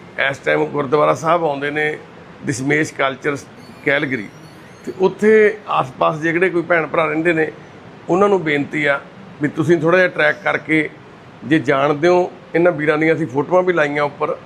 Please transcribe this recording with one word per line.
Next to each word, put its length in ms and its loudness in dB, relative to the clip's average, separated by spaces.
ਇਸ 80 -6
ਟਾਈਮ 280 0
ਗੁਰਦੁਆਰਾ 480 0
ਸਾਹਿਬ 300 0
ਆਉਂਦੇ 280 -4
ਨੇ 260 -4
ਦਸ਼ਮੇਸ਼ 460 -2
ਕਲਚਰ 440 -4
ਕੈਲਗਰੀ, 420 -2
ਤੇ 140 -10
ਉੱਥੇ 580 4
ਆਸ-ਪਾਸ 520 -2
ਜਿਹੜੇ 300 0
ਕੋਈ 120 -2
ਭੈਣ 260 0
ਭਰਾ 180 0
ਰਹਿੰਦੇ 280 0
ਨੇ, 180 -2
ਉਹਨਾਂ 200 2
ਨੂੰ 140 0
ਬੇਨਤੀ 420 -2
ਆ 160 0
ਵੀ 60 0
ਤੁਸੀਂ 300 0
ਥੋੜ੍ਹਾ 220 2
ਜਿਹਾ 100 2
ਟਰੈਕ 340 0
ਕਰਕੇ 460 -2
ਜੇ 140 2
ਜਾਣਦੇ 480 2
ਹੋ, 240 2
ਇਹਨਾਂ 160 4
ਵੀਰਾਂ 260 0
ਦੀਆਂ 180 2
ਅਸੀਂ 120 -2
ਫੋਟੋਆਂ 360 0
ਵੀ 100 2
ਲਾਈਆਂ 300 0
ਉੱਪਰ, 420 -4